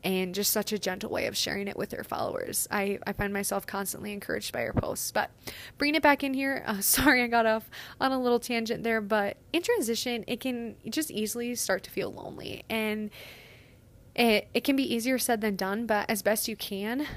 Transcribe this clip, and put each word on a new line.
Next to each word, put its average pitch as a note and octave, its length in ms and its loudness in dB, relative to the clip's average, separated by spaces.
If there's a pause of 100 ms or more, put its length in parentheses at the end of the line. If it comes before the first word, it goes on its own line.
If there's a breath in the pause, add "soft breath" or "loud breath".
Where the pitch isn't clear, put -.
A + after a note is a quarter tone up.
and F#3 320 0
just G3+ 180 0
such G#3 200 0
a G#3+ 60 0
gentle F#3+ 320 -4
way - 160 0
of G3+ 100 -4
sharing G3+ 320 -2
it - 80 -8
with - 160 -4
her - 100 -8
followers. - 680 -4
I, G3+ 380 0
I G#3 60 -2
find G3+ 200 -4
myself G3 360 -2
constantly G3 440 -6
encouraged - 400 -6
by - 100 -2
her - 100 -2
posts. - 400 -2
But - 180 0 (480 loud breath)
bringing D4 160 2
it D#4+ 80 2
back C#4+ 220 6
in C4+ 100 -2
here, C4+ 320 -2
uh, G3+ 140 -2
<laughs> - 160 4
sorry C4 260 8
I A#3+ 60 2
got A#3 180 6
off A3 240 2 (300 loud breath)
on C4+ 100 4
a C4 100 2
little A#3+ 200 4
tangent A3+ 420 -2
there, A3+ 180 2
but G#3 360 2 (160)
in E4+ 100 2
transition, A#3+ 640 2
it A#3 140 -2
can A#3 340 -4 (160)
just D4+ 220 -2
easily A#3 420 -2
start G3 300 0
to - 60 -16
feel - 220 -4
lonely. - 560 -10
And G#3+ 420 -2 (1040 loud breath)
it, A3+ 380 4
it B3 100 2
can C#4 120 4
be C4+ 180 2
easier A#3+ 240 2
said A#3 220 2
than G#3 160 2
done, G3+ 300 -2
but G#3 240 2
as G#3+ 120 0
best G#3+ 260 2
you A3 80 -6
can, A3 500 -4 (100)